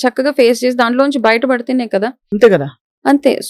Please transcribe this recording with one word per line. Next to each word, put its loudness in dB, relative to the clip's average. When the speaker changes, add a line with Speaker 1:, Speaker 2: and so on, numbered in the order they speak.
Speaker 1:
చక్కగా -2
ఫేస్ 2
చేసి -2
దాంట్లోంచి 0
బయటపడితేనే 0
కదా. -2
Speaker 2:
అంతే 0
కదా. 0
Speaker 1:
అంతే. 0